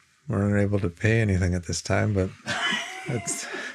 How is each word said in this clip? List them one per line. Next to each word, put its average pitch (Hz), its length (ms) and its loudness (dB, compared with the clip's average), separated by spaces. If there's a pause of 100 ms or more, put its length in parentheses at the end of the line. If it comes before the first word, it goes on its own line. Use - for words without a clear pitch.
(280)
we're 104 280 2
unable 101 240 2
to 95 100 0
pay 110 300 2
anything 92 360 4
at 87 100 -4
this - 160 -4
time, 104 320 0
but 95 160 2 (160)
<laughs> - 600 -4
it's - 400 -6 (280)